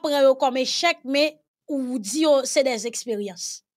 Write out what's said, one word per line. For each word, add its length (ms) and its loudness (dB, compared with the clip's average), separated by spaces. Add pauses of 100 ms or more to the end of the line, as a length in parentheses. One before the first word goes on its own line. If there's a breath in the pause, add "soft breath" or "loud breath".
prendre 360 4
comme 180 0
échec, 480 0
mais 340 0 (300)
ou 300 -4
dire, 340 0
oh, 120 4
c'est 200 2
des 220 -4
expériences. 760 -8 (140)